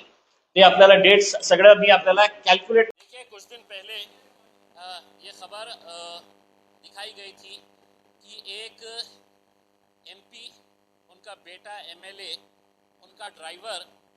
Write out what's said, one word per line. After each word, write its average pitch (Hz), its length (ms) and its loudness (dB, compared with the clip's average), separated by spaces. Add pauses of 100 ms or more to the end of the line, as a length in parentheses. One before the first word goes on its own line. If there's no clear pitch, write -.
(560)
ते 185 60 2
आपल्याला 190 340 6
डेट्स 196 360 2 (100)
सगळं 190 340 4
मी 202 120 -2
आपल्याला 190 380 2
कॅल्क्युलेट. 214 640 -2
देखिए, - 340 -20
कुछ 208 260 -20
दिन 240 100 -20
पहले, 208 480 -20 (680)
अ, 180 220 -20 (240)
ये 202 80 -20 (100)
खबर, 208 260 -20
अ, 170 500 -20 (680)
दिखाई 202 340 -20
गई 196 140 -20
थी 196 300 -20 (640)
कि 202 420 -20
एक 208 200 -20 (1200)
एमपी 202 440 -20 (760)
کا 202 80 -20
بیٹا 185 440 -20
ایم 170 260 -20
ایل 196 160 -20
اے، 175 140 -18 (680)
ان - 160 -20
کا 208 120 -20
ڈرائیور، 175 520 -20 (360)